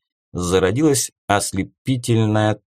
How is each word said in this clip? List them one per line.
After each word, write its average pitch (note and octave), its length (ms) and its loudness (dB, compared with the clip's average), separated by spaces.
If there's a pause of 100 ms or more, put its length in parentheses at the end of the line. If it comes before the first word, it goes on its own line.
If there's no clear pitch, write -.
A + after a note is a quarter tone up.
(320)
зародилась F#2+ 800 0 (160)
ослепительная G#2+ 1400 -2